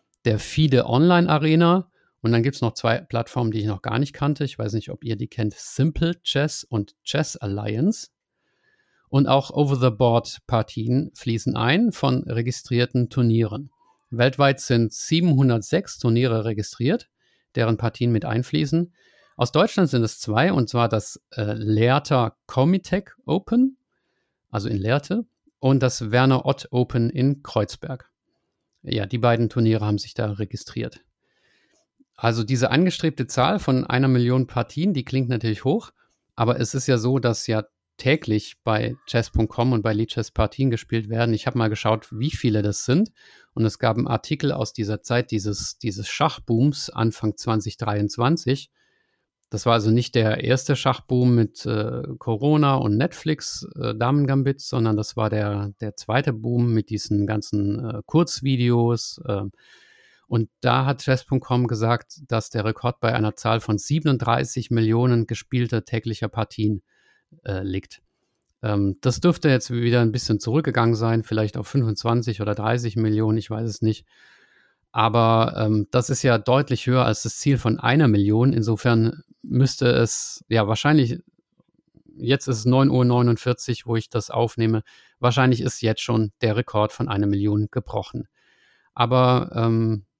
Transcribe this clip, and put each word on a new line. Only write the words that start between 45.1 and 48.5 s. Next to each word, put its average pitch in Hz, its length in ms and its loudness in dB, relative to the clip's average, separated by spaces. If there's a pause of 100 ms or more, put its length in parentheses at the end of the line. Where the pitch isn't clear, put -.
dieses, 104 480 -4
dieses 98 280 -6
Schachbooms 143 840 -2
Anfang 110 480 -2
zwanzig 110 400 -4
dreiundzwanzig. 117 920 -2 (800)